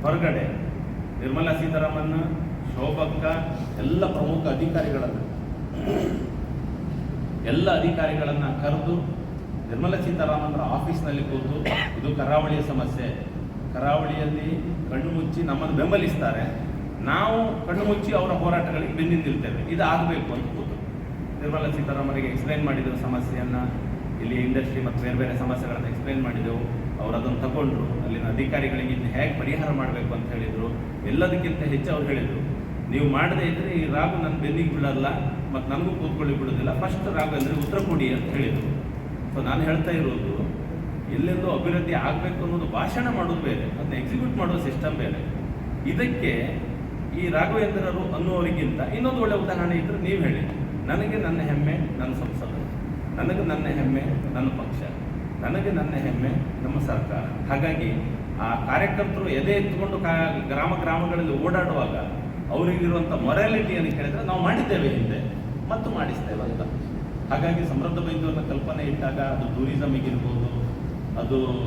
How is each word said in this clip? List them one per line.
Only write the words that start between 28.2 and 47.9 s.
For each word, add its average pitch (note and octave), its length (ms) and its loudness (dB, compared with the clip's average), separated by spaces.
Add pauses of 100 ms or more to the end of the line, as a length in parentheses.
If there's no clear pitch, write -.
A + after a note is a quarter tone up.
ಅಧಿಕಾರಿಗಳಿಗೆ C3 600 0
ಇನ್ನು B2 180 0
ಹೇಗೆ C3+ 340 0
ಪರಿಹಾರ D3+ 320 0
ಮಾಡಬೇಕು C3 420 0
ಅಂತ A#2 180 -4
ಹೇಳಿದ್ರು. A2+ 360 -2 (400)
ಎಲ್ಲದಕ್ಕಿಂತ E3 500 2
ಹೆಚ್ಚು C#3+ 340 0
ಅವ್ರು D3 140 0
ಹೇಳಿದ್ರು, C3+ 340 0 (500)
"ನೀವು C#3+ 220 4
ಮಾಡದೇ E3 340 2
ಇದ್ರೆ E3 240 0
ಈ D#3 220 2
ರಾಘು E3 300 2
ನನ್ನ D#3 120 0
ಬೆನ್ನಿಗೆ D3+ 420 2
ಬೀಳಲ್ಲ C#3 300 2 (460)
ಮತ್ತು C3 180 -2
ನನಗೂ - 200 0
ಕೂತ್ಕೊಳ್ಳಿ C#3+ 480 0
ಬಿಡೋದಿಲ್ಲ, C3 420 0
ಫಸ್ಟ್ - 260 0
ರಾಘವೇಂದ್ರಿಗೆ D3+ 540 0
ಉತ್ತರ - 180 0
ಕೊಡಿ" - 300 2
ಅಂತ E3 160 0
ಹೇಳಿದ್ರು. - 420 0 (720)
So C3+ 80 0
ನಾನು C#3+ 180 2
ಹೇಳ್ತಾ D#3 280 2
ಇರೋದು, D#3+ 520 0 (720)
ಎಲ್ಲೆಲ್ಲೋ F3 440 0
ಅಭಿವೃದ್ಧಿ E3+ 340 0
ಆಗಬೇಕು D3+ 520 0
ಅನ್ನೋದು E3+ 280 0
ಭಾಷಣ A#3+ 360 0
ಮಾಡೋದು E3+ 340 0
ಬೇರೆ, - 360 -2
ಅದನ್ನ - 140 -2
ಎಕ್ಸಿಕ್ಯೂಟ್ - 440 0
ಮಾಡೋ F3 220 2
ಸಿಸ್ಟಮ್ D3 380 -2
ಬೇರೆ. - 220 0 (720)
ಇದಕ್ಕೆ - 720 0 (600)
ಈ F3+ 80 0
ರಾಘವೇಂದ್ರರು F#3 840 2